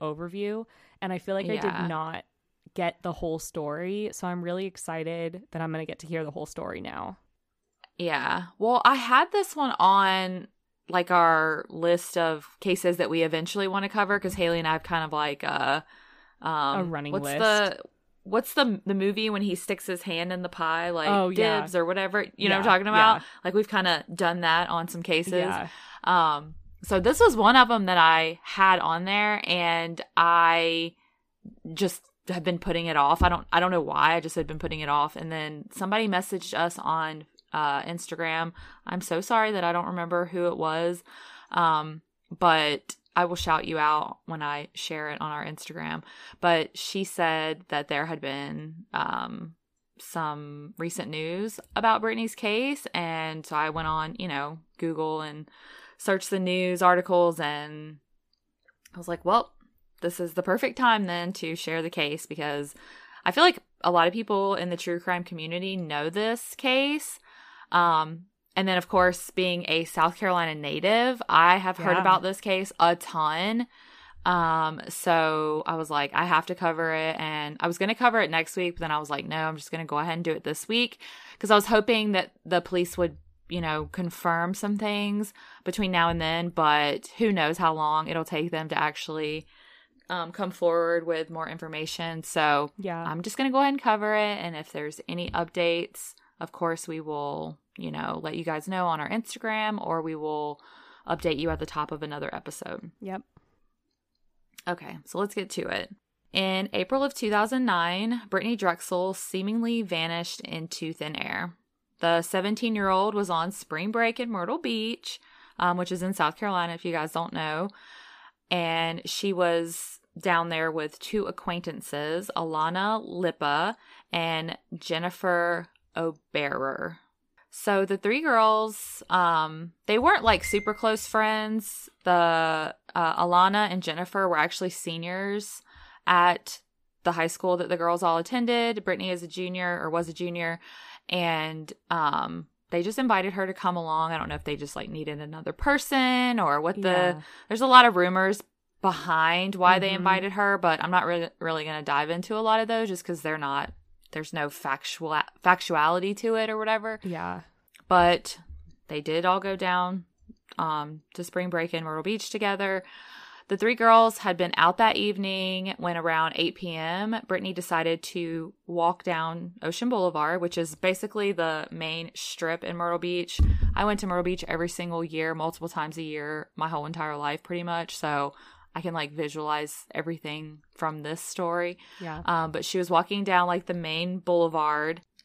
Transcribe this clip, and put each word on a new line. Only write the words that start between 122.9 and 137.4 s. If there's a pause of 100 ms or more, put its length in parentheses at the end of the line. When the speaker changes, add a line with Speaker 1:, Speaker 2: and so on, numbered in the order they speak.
Speaker 2:
Lipa (360)
and (180)
Jennifer (280)
Oberer. (520)
So
the
three
girls,
um, (140)
they
weren't,
like,
super
close
friends. (160)
The, (180)
uh,
Alana
and
Jennifer
were
actually
seniors (440)
at (440)
the
high
school